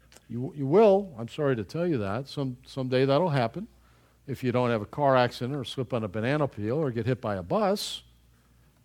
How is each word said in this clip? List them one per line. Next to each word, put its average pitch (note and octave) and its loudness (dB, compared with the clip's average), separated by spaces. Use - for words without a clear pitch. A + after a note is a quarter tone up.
You, B2 -6
you C#3 -4
will. E3+ 6
I'm A2+ -8
sorry C#3 0
to G#2+ -4
tell E3 -4
you D#3 0
that. G#2 -4
Some, C3+ -6
someday C3 0
that'll D3 4
happen. C#3 -2
If C3 -8
you B2 0
don't B2 2
have A2 0
a - -6
car C#3 2
accident B2 0
or B2+ -8
slip B2+ -6
on A2+ -2
a G#2+ -4
banana B2+ 0
peel A2 -4
or D3 -2
get A2+ -4
hit B2 0
by G#2 -4
a F#2 -6
bus, G3 -2